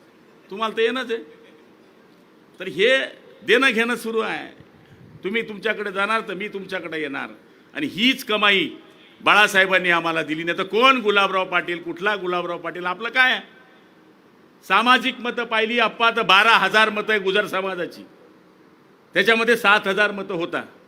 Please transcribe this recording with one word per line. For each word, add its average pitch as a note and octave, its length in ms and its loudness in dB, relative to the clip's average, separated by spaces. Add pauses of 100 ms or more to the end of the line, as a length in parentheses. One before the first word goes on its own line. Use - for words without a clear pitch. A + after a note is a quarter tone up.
(520)
तुम्हाला G#3+ 260 -6
तर A3+ 40 0
येणंच B3 300 -2
आहे. A3+ 120 -6 (1400)
तर F#3 80 -10
हे G3+ 320 2 (480)
देणं B3+ 240 4
घेणं A#3 240 -2
सुरू A3+ 240 -6
आहे. E3 280 -8 (760)
तुम्ही A3 260 -4
तुमच्याकडे G#3 420 -6
जाणार G3+ 360 -2
तर F#3+ 60 -8
मी F#3 140 -8
तुमच्याकडे F3 540 -10
येणार. C3+ 280 -8 (440)
आणि C#3+ 140 -6
हीच - 360 0
कमाई G3+ 460 0 (520)
बाळासाहेबांनी F#3 680 4
आम्हाला E3 340 0
दिली, D#3 200 -6
नाही E3+ 140 -4
तर F3+ 60 -2
कोण A#3+ 380 2
गुलाबराव G3 440 2
पाटील, E3+ 360 -2
कुठला E3+ 340 -4
गुलाबराव F3+ 420 -6
पाटील? E3+ 280 -10
आपलं F#3 240 -6
काय B3+ 220 2
आहे? G#3 100 -2 (1300)
सामाजिक A#3+ 520 2
मतं A#3 240 -6
पाहिली A3+ 360 0
आप्पा A3+ 300 2
तर A3+ 120 -2
बारा G3 300 6
हजार G#3+ 380 4
मतं G#3 240 -2
आहे G#3+ 60 2
गुजर G3 280 0
समाजाची, F3+ 560 -6 (1080)
त्याच्यामध्ये A3+ 440 2
सात G#3 300 4
हजार G3+ 240 0
मतं G3 220 -8
होता, E3 280 -4 (260)